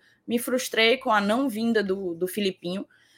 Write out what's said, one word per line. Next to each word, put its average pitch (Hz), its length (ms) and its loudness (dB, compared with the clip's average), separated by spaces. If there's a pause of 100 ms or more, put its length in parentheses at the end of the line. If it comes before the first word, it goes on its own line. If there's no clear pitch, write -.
(260)
me 233 120 0
frustrei 240 580 2
com 254 160 -2
a 208 80 4
não 220 260 0
vinda 220 380 0
do, 190 300 -2
do 170 120 -2
Filipinho, 190 640 -4 (300)